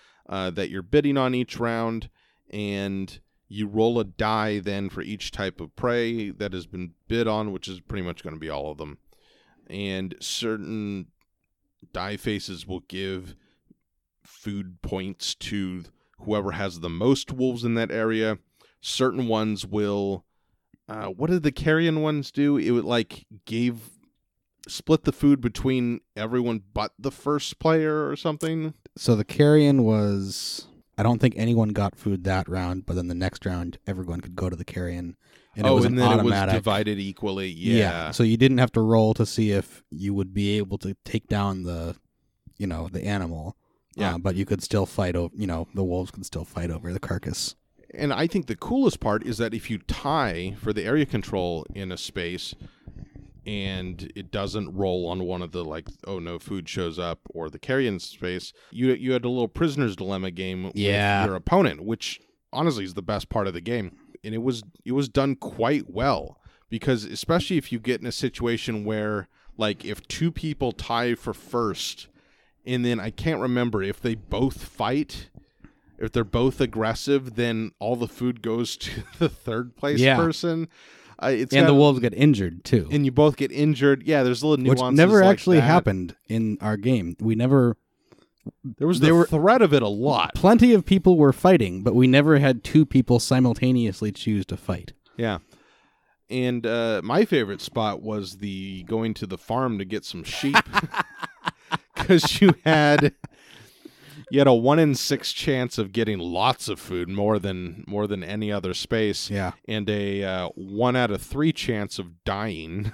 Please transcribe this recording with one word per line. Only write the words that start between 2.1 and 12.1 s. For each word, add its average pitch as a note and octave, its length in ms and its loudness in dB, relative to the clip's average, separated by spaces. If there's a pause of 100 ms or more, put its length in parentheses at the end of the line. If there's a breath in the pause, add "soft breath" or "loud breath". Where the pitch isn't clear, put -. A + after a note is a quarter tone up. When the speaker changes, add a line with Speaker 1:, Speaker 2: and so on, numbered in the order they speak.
Speaker 1:
and G2 720 -6 (260)
you G#2 220 -8
roll A2+ 320 2
a G#2+ 40 -2
die G#2+ 540 -2
then G2 300 -6
for F2+ 140 -10
each G2 280 -10
type F#2+ 300 -8
of D#2 160 -14
prey A#2 540 -2
that G2+ 240 -8
has F2 120 -10
been F2+ 280 -12 (140)
bid A2+ 200 0
on, G#2+ 240 -2
which F#2 160 -12
is F#2 120 -14
pretty G2+ 220 -10
much F2 220 -8
gonna D#2+ 140 -12
be D#2 120 -10
all C#2+ 220 -6
of D2+ 60 -14
them. D2+ 200 -12 (720)
And F#2+ 520 -8
certain G#2 880 -6 (840)
die F#2+ 240 -8